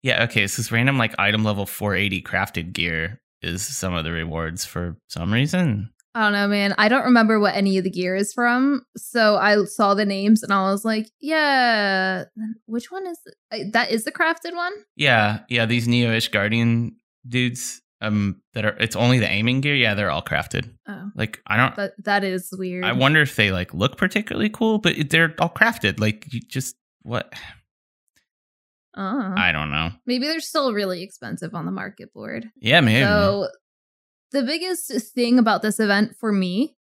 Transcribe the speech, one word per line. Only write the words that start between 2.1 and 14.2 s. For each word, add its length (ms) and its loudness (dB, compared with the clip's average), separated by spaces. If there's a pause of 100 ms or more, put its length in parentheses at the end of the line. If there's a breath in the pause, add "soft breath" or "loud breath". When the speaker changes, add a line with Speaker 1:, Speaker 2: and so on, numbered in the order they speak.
Speaker 1:
crafted 500 -4
gear 480 -4 (220)
is 240 -6
some 280 -4
of 100 -2
the 80 -4
rewards 520 -6
for 320 -8 (120)
some 240 -4
reason. 600 0 (220)
Speaker 2:
I 100 -2
don't 80 2
know, 160 0
man. 300 0
I 100 4
don't 160 2
remember 340 6
what 160 2
any 240 2
of 60 -2
the 60 -2
gear 260 -4
is 160 -2
from, 520 0 (120)
so 400 2
I 280 4
saw 300 2
the 120 2
names 360 4
and 100 -2
I 200 2
was 120 -2
like, 220 -2 (140)
"Yeah, 1040 2 (420)
which 240 -6
one 160 -8
is 180 -10
th-, 120 -20 (160)
I, 200 -8
that 200 2
is 120 0
the 60 -6
crafted 460 -2